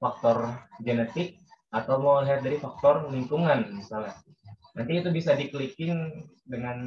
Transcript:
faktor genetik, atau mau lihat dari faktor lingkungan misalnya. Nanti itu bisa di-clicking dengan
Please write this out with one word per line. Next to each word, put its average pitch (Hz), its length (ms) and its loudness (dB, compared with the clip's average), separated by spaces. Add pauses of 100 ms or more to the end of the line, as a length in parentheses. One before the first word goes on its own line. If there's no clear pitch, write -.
faktor 117 520 0 (320)
genetik, 120 560 -2 (320)
atau - 240 0
mau 139 240 6
lihat 135 240 0
dari 143 160 -2
faktor - 480 4
lingkungan 131 640 2
misalnya. 101 420 -10 (640)
Nanti 151 240 -2
itu 175 100 -2
bisa 165 240 4
di-clicking 156 880 -4 (240)
dengan 123 400 -6